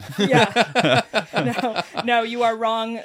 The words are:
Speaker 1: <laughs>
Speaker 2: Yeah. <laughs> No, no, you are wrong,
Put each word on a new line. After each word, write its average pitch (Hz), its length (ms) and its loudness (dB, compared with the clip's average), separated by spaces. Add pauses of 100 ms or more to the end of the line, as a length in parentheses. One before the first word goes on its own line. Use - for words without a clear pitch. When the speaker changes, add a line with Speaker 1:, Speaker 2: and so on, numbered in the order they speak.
Speaker 1:
<laughs> 139 100 -14
Speaker 2:
Yeah. 202 840 2 (320)
<laughs> - 0 -
No, 220 480 -2 (220)
no, 233 200 2
you 240 200 -4
are 226 120 2
wrong, 226 500 -2